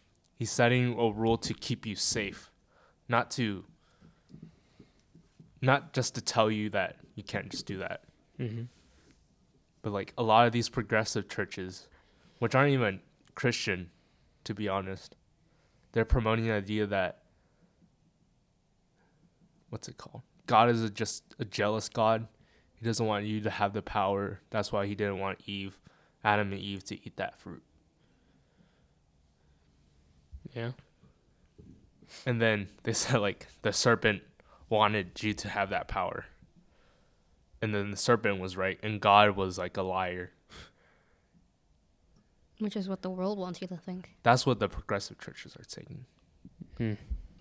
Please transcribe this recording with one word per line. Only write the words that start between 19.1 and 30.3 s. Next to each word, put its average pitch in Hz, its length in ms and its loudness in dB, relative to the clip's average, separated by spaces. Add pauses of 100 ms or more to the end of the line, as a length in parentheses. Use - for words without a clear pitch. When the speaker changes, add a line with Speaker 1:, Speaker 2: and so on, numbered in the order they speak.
Speaker 1:
what's - 180 -10
it - 80 -18
called? - 260 -16 (240)
God 117 240 8
is 117 120 2
a, 110 80 -2
just - 320 -6 (160)
a 117 80 -4
jealous 107 420 -2
God. 113 380 2 (480)
He 113 120 -8
doesn't 113 180 0
want 104 220 0
you 107 160 -2
to 107 80 -2
have 101 240 -2
the 104 80 -4
power. 98 680 -2
That's 104 240 -4
why 101 140 0
he 101 80 -4
didn't 98 240 -2
want 95 280 -6
Eve, 98 320 -8 (460)
Adam 104 280 4
and 98 80 -8
Eve, 98 240 -8
to 101 100 -10 (120)
eat 95 100 -18
that - 220 -6
fruit. 85 240 -16 (3000)